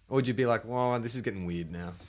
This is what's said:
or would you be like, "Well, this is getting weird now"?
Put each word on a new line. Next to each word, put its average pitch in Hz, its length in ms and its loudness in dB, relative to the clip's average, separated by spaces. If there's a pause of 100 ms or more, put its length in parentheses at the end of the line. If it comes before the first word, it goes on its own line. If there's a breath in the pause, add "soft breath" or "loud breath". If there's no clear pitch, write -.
or 127 80 0
would 127 100 4
you 127 60 2
be 127 120 2
like, 117 200 4
"Well, 123 340 2
this 113 160 -2
is 123 60 -2
getting 98 240 -4
weird 85 260 -4
now"? 87 220 -8 (160)